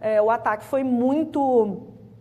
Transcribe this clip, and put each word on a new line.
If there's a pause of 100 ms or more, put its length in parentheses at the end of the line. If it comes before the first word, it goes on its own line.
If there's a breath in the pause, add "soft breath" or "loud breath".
É,
o
ataque
foi
muito, (380)